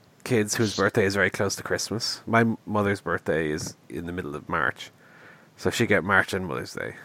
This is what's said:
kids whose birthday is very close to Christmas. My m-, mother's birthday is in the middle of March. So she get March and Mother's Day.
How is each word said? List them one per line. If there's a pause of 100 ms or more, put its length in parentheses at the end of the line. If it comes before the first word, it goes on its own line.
(240)
kids
whose
birthday
is
very
close
to
Christmas.
My
m-,
mother's
birthday
is (120)
in
the
middle
of
March. (680)
So
she
get
March
and
Mother's
Day.